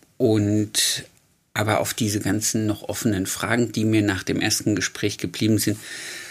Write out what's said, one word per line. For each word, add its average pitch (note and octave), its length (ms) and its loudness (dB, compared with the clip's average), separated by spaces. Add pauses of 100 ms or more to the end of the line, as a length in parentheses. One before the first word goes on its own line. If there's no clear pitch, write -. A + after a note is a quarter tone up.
(160)
und G#2+ 880 2 (480)
aber G#2+ 260 2
auf - 160 -2
diese G#2+ 240 0
ganzen G#2+ 480 -2
noch G#2+ 160 -2
offenen G2+ 440 -2
Fragen, A2+ 440 0
die A2 140 0
mir A2 180 4
nach G2 220 0
dem E2 160 -2
ersten G#2+ 340 0
Gespräch - 440 -2
geblieben G#2+ 400 0
sind, G#2+ 200 0 (520)